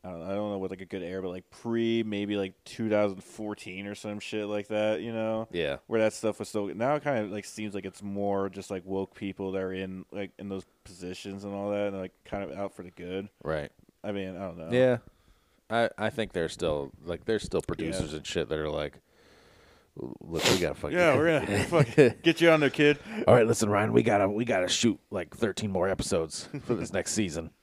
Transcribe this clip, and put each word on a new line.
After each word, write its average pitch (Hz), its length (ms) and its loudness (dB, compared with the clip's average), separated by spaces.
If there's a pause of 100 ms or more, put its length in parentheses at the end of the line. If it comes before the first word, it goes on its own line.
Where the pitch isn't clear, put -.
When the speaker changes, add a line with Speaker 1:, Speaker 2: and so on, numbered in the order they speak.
Speaker 1:
I 92 60 -12
don't, 85 140 -10
I 90 60 -10
don't 104 200 -4
know 101 80 -4
what, 95 140 -4
like, 92 100 -10
a 95 40 -12
good 92 180 -8
era, 92 180 -6
but, 90 80 -4
like, 90 220 -10
pre 117 500 2
maybe, 104 360 -2
like, 95 160 -2 (100)
two - 260 -4
thousand 104 340 2
fourteen 104 640 -10
or 104 60 -8
some 104 260 -8
shit 107 280 -4
like 104 220 -4
that, 107 320 2
you 117 120 -6
know? 110 380 -2
Speaker 2:
Yeah. 76 260 -2 (100)
Speaker 1:
Where 113 140 0
that 110 120 4
stuff - 260 -2
was 104 100 -6
so, 101 180 -2
now 113 280 0
it 139 80 -4
kinda, 131 280 0
like, 104 140 -6
seems 107 300 -8
like 95 100 -6
it's 95 160 -10
more 98 480 -2
just, 95 220 -10
like, 92 140 -6
woke 95 280 -4
people 98 380 -6
that 95 100 -2
are 92 120 -4
in, 92 380 -8
like, 98 280 -8
in 101 100 -8
those 95 160 -6 (200)
positions 92 580 -10
and 101 100 -8
all 101 180 -4
that, 101 180 0
and, 98 100 -8
like, 92 140 -8 (120)
kind 101 180 -6
of 78 140 -8
out 98 160 -6
for - 100 -16
the 90 80 -14
good. 92 380 -6 (140)
Speaker 2:
Right. 76 280 -2 (320)
Speaker 1:
I 104 100 -4
mean, 95 240 -4
I - 20 -12
don't 90 180 -8
know. 80 140 -10
Speaker 2:
Yeah. 127 260 4 (720)
I, 117 280 2
I 107 120 0
think 107 240 -4
there's 82 200 0
still, 73 380 -2 (120)
like, 82 220 -8
there's 110 180 0
still 90 180 0
Speaker 1:
Yeah. - 60 -10
Speaker 2:
producers 82 480 -4
and 73 100 -8
shit - 240 -2
that 78 80 -2
are 78 140 -2
like, 76 240 -4 (1040)
"L-, - 180 -10
look, 82 260 -4
we 98 120 4
gotta 82 160 0
fucking 76 240 -4
Speaker 1:
Yeah, 165 180 6
we're 151 300 4
gonna 101 180 0
Speaker 2:
<laughs> - 20 0
Speaker 1:
fucking 139 580 6
get 165 180 4
you 165 80 10
on 160 100 8
there, 135 120 4
kid." 147 260 6 (300)
Speaker 2:
"All 123 80 12
right, 117 100 8
listen, 113 240 2
Ryan, 107 240 4
we 117 80 8
gotta, 101 260 4
we 107 180 0
gotta 95 220 2
shoot, - 320 2 (120)
like, 90 240 -6
thirteen 104 360 -2
more 92 160 2
episodes 87 640 -2 (160)
for 127 80 -2
this 82 180 -4
next 92 200 -2
season. 82 400 -2 (120)